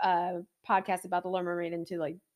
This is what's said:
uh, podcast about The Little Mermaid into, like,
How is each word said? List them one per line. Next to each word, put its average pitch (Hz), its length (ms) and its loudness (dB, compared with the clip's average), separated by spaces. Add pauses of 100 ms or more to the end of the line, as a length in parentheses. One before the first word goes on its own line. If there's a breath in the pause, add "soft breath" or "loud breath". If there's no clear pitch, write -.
uh, 180 380 2 (280)
podcast 190 380 2
about 180 180 0
The 180 60 -4
Little 185 140 0
Mermaid 175 300 -2
into, 170 240 -6
like, 160 200 -4 (180)